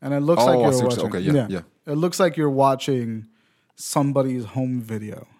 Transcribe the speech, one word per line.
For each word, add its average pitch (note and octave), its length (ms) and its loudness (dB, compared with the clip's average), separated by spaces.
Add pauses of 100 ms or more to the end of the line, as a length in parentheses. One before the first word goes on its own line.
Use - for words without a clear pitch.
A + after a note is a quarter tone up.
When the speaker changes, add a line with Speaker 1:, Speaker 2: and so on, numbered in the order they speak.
Speaker 1:
And C3+ 100 -6
it C#3+ 80 0
looks D3 220 4
Speaker 2:
Oh, B2 40 6
Speaker 1:
like C3 120 4
Speaker 2:
I A#2+ 40 4
Speaker 1:
you're C3+ 100 4
Speaker 2:
see B2+ 100 2
what B2 140 2
you're - 80 -2
Speaker 1:
watching, G2+ 80 -4
Speaker 2:
saying. F#2+ 160 -2
Okay, D3 100 4
yeah, A#2 100 0
Speaker 1:
yeah. F#2 140 -6 (240)
Speaker 2:
yeah. D3+ 60 -8
Speaker 1:
It C#3+ 40 -2
looks E3+ 220 -2
like F3+ 180 2
you're D3+ 140 0
watching C3 760 0 (500)
somebody's C3+ 680 -2
home B2+ 340 -4
video A2 460 -10 (140)